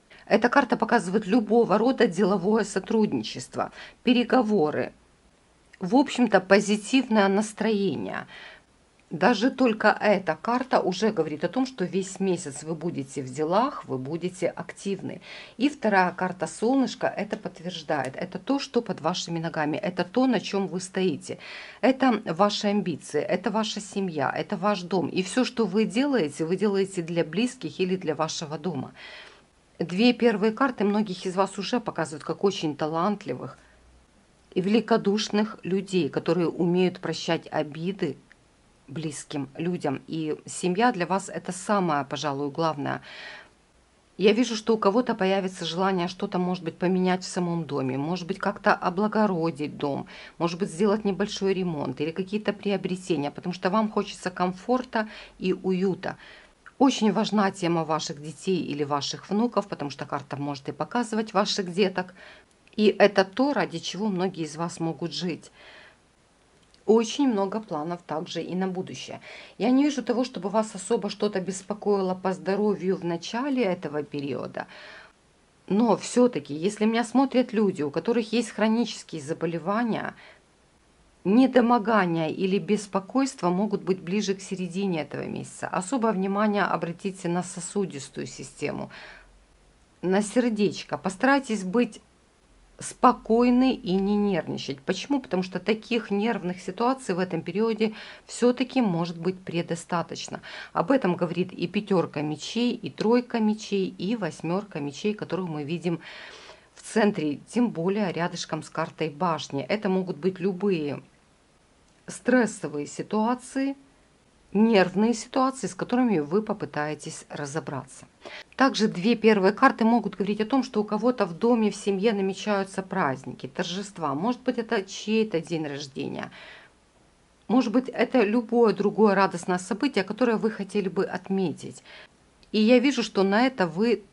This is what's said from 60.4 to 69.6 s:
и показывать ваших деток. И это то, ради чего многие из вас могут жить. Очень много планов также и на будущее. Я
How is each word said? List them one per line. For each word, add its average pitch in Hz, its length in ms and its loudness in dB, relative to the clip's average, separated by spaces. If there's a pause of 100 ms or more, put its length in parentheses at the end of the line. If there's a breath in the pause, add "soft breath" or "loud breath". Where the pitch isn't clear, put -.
и - 20 -4
показывать 220 640 -4
ваших 185 400 0
деток. 190 400 0 (640 loud breath)
И 214 100 4
это 202 380 6
то, 269 260 0
ради 170 280 -2
чего 185 280 -6
многие 185 380 -2
из 147 100 -10
вас 170 240 -6
могут 165 340 -4
жить. 156 380 -6 (1300 loud breath)
Очень 226 420 4
много 202 320 0
планов 170 480 -6
также 165 340 -6
и - 140 -6
на 190 140 0
будущее. - 500 -8 (380 loud breath)
Я 214 140 2